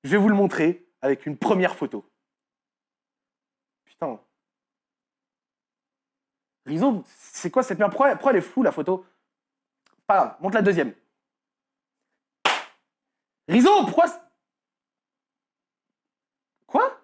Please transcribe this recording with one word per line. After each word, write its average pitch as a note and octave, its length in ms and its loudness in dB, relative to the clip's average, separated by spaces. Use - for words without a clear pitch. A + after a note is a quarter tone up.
Je C3+ 60 -6
vais G3 60 2
vous G#3 120 4
le G#3+ 60 4
montrer F3 520 0
avec C3+ 240 -4
une D3 100 -8
première F#3 380 -2
photo. - 300 -10
Putain. B2+ 340 -12
Rizzo, F3 360 -2
c'est - 320 -12
quoi B3+ 120 0
cette G3 160 -6
merde ? G3+ 120 0
Pourquoi, C4+ 220 2
pourquoi - 200 -2
elle G3+ 60 2
est E3 40 -2
floue, - 200 -4
la F3 100 2
photo ? F3+ 320 -6
Pas G3+ 100 2
grave, - 240 0
montre F#3+ 160 -6
la G#3+ 60 2
deuxième. E3 300 0
Rizzo, A#3+ 220 6
pourquoi E4+ 220 2
c-, E4+ 80 -8
quoi ? C5 260 0